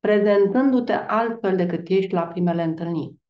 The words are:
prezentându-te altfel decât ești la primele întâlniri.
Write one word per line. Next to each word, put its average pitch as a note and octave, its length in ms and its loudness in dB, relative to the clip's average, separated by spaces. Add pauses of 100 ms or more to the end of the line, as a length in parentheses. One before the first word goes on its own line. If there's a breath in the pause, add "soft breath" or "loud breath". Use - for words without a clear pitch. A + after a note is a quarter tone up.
prezentându-te G#3+ 920 2
altfel A3 640 -2
decât F3 320 -2
ești F#3+ 240 0
la F3 100 0
primele E3+ 400 -2
întâlniri. E3 520 -6 (140)